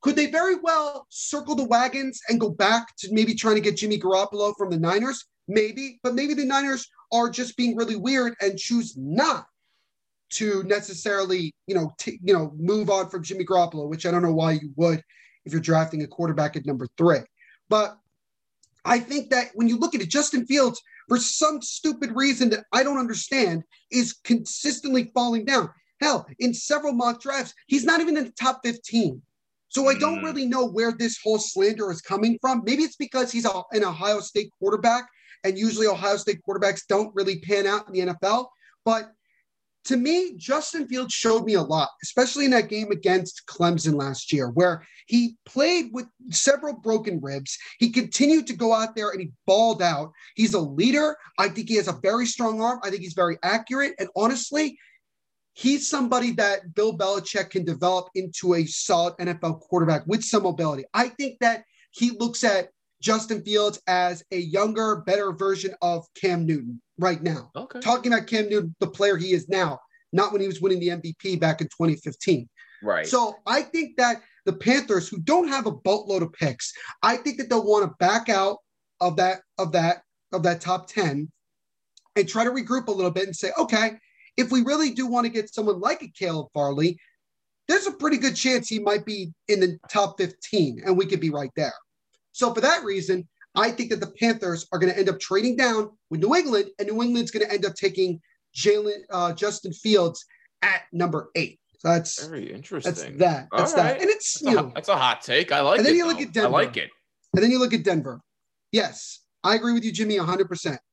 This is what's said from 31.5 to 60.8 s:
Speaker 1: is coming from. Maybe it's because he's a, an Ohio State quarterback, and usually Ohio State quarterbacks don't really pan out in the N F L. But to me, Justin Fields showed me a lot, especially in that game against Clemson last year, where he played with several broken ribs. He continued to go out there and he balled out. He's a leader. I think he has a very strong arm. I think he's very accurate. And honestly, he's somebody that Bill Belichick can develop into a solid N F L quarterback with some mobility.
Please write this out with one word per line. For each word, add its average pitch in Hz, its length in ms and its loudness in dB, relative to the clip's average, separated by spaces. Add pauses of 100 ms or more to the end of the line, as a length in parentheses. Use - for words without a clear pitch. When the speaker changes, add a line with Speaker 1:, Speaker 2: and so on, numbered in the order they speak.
Speaker 1:
is 165 100 -6
coming 220 400 2
from. 254 240 0
Maybe 277 200 2
it's - 120 -6
because 254 360 -2
he's 233 120 -4
a, 190 180 0 (100)
an 208 120 2
Ohio 190 360 -2
State 208 380 -4
quarterback, 220 500 0 (360)
and 196 140 0
usually 220 280 0
Ohio 196 300 0
State 202 320 -4
quarterbacks 196 400 0
don't 208 260 0
really 190 260 -2
pan 196 260 0
out 208 200 -2
in 196 60 -18
the 185 80 0
N 180 100 0
F 170 120 -6
L. 226 280 0 (340)
But 220 260 0 (760)
to 262 120 0
me, 330 380 0
Justin 277 520 -4
Fields 254 240 -6
showed 226 320 2
me 214 100 0
a 180 80 4
lot, 135 280 0 (120)
especially 262 440 0
in 262 60 4
that 220 180 4
game 214 200 -4
against 185 560 0
Clemson 165 480 2
last 139 380 -4
year, 135 160 0
where 165 380 2 (200)
he 233 380 2
played 311 480 0
with 240 140 -10 (240)
several 277 500 0
broken 214 400 -2
ribs. 139 380 -10 (200)
He 233 120 4
continued 285 560 4
to 247 80 -8
go 226 180 2
out 226 240 0
there 208 140 -4
and 190 100 -8
he 165 120 -10 (140)
balled 214 360 4
out. 160 300 0 (240)
He's 220 180 4
a 190 60 4
leader. 247 560 2 (220)
I 196 120 2
think 196 180 -8
he 226 80 0
has 196 120 2
a 160 140 -4
very 226 220 2
strong 226 380 -2
arm. 240 200 -2
I 202 60 -6
think 196 140 -6
he's 180 100 -12
very 170 300 0
accurate. 226 560 -2
And 185 180 -6
honestly, 262 640 0 (760)
he's 277 340 0
somebody 247 460 0
that 196 420 -2
Bill 208 220 0
Belichick 190 540 -2
can 180 160 -4
develop 180 480 0
into 180 400 -2
a 165 100 2
solid 170 540 0
N 180 100 -4
F 170 140 -6
L 165 140 -2
quarterback 160 500 0
with 220 180 -2
some 208 200 0
mobility. 151 400 -2 (100)